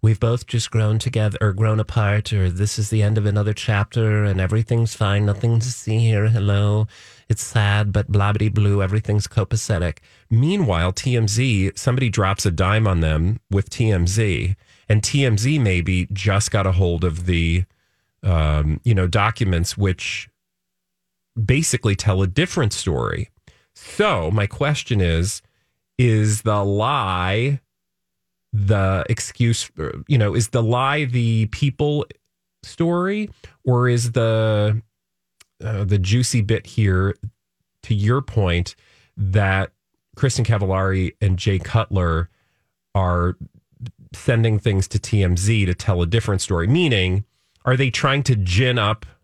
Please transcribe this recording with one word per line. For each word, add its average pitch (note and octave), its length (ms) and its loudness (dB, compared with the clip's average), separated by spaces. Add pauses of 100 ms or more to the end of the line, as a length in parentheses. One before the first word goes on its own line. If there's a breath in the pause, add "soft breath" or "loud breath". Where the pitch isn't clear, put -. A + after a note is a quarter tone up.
"We've A2 180 2
both A#2+ 280 -2
just - 240 -4
grown A2 260 0
together G#2+ 420 -2
or G#2 140 2
grown G#2+ 260 0
apart, G#2 540 -2
or F#2+ 160 2
this G2 300 -2
is G#2+ 100 -2
the A2 140 2
end G#2+ 160 2
of G#2 80 0
another G#2 260 0
chapter G#2+ 720 0
and F#2+ 180 0
everything's A2+ 540 0
fine. G2+ 320 0
Nothing A#2 320 2
to B2 120 -4
see A2 280 -2
here. A2 300 2
Hello. G#2 580 2 (420 loud breath)
It's A2 140 -2
sad, G#2 500 0
but G#2 140 -2
blah, G2+ 260 0
blah, G#2+ 160 0
blue. G2+ 320 0
Everything's G#2 460 -2
copacetic." F#2+ 720 -2 (320 soft breath)
Meanwhile, A2+ 600 2
T B2 220 -2
M A2 120 2
Z, G#2 480 0
somebody B2 340 0
drops F#2+ 380 0
a F#2 40 2
dime G2 360 2
on F2+ 140 2
them D#2+ 380 0 (120)
with G2 180 -2
T A2 220 0
M F2 160 2
Z, F#2+ 480 -2 (340 soft breath)
and G#2+ 140 2
T C#3+ 200 0
M A2+ 140 2
Z C#3 220 0
maybe F2+ 520 0
just G2 380 0
got G2 160 0
a F#2+ 60 2
hold F2 320 0
of F2 240 -2
the, E2+ 380 0 (580)
um, D2+ 600 0
you A2+ 120 2
know, F#2 100 2
documents, F#2+ 720 0
which - 500 -4 (1120)
basically A#2 560 0
tell F#2+ 280 0
a F#2+ 40 0
different C3+ 460 0
story. A#1+ 560 -4 (460 soft breath)
So B2+ 540 -2
my G#2 160 0
question C3+ 560 -2
is, E2+ 400 0 (560)
is G#2+ 460 2
the G#2 200 0
lie G#2 960 -2 (920)
the G2 560 2
excuse, - 600 -2 (360)
you D3 80 2
know, G#2 200 2
is A2 140 0
the A#2+ 120 0
lie C3+ 440 0
the A#2 420 0
People D3 580 -2 (560)
story, F#3 720 -2 (340 loud breath)
or B2 240 2
is A#2+ 220 0
the, A2 680 2 (840)
uh, G#2 200 -4
the G2 140 2
juicy A2+ 440 0
bit G#2+ 260 -2
here, G2 480 0 (680)
to - 140 -2
your A2+ 260 2
point, F2+ 540 0 (420 soft breath)
that G2 540 0 (440)
Kristen B2+ 300 0
Cavallari F#2+ 760 0
and F#2 200 2
Jay G2 180 0
Cutler F2 720 0 (640)
are F2+ 420 0 (800)
sending A2+ 440 2
things F#2+ 300 0
to G#2+ 100 -2
T G#2 240 0
M F2+ 140 2
Z G2+ 280 2
to F2+ 80 0
tell F2 280 -2
a F2 60 0
different G2+ 340 0
story? F2 260 -2
Meaning, G#2 580 2 (400)
are B2+ 120 2
they C3 120 0
trying C#3 340 0
to B2+ 120 2
gin G#2+ 440 2
up G#2+ 260 -2 (180)